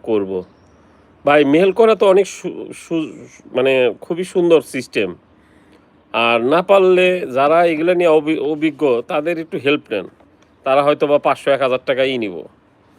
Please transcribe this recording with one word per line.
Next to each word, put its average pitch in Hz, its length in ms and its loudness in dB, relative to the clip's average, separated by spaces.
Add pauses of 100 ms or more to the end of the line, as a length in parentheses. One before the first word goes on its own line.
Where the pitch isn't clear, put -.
করব? 95 420 -4 (840)
ভাই, 147 180 4
মেইল 165 280 2
করা 220 220 4
তো 202 140 2
অনেক 190 180 4
সু-, - 460 -12
সু-, 160 400 -8 (400)
মানে, 127 480 0
খুবই 175 240 -8
সুন্দর 175 360 2
সিস্টেম। 110 540 -6 (960)
আর 117 280 2
না 147 220 0
পারলে 185 720 2
যারা 151 300 2
এগুলো 170 300 0
নিয়ে 175 160 2
অভি-, 156 300 0
অভিজ্ঞ, 143 640 -2
তাদের 156 360 -4
একটু 160 200 -10
হেল্প 143 320 -2
নেন। 98 160 -6 (580)
তারা 135 180 2
হয়তো 147 240 0
বা 143 120 2
পাঁচশো, 143 320 -2
এক 131 120 0
হাজার 127 240 0
টাকাই 131 320 -2
নিব। 95 240 -8 (560)